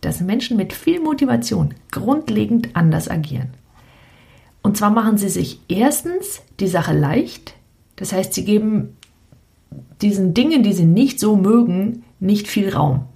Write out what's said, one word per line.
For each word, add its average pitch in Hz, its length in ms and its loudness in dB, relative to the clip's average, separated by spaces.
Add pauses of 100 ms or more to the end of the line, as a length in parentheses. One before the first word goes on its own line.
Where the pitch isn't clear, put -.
dass - 200 -6
Menschen 220 360 -2
mit 190 160 -2
viel 339 280 -2
Motivation 240 720 0 (160)
grundlegend 226 840 0
anders 160 340 2
agieren. 143 420 -6 (1120)
Und 202 140 0
zwar 208 140 2
machen 214 280 2
sie 196 100 -2
sich - 400 -4
erstens 294 720 -2 (180)
die 196 60 0
Sache 170 260 0
leicht, 151 640 -2 (420)
das - 160 -8
heißt, 190 220 -2
sie 196 100 -4
geben 214 520 0 (1040)
diesen 196 340 0
Dingen, 277 280 2
die 202 100 2
sie 175 120 2
nicht 202 360 4
so 214 160 4
mögen, 202 680 2 (160)
nicht 202 280 0
viel 196 240 -2
Raum. 135 440 0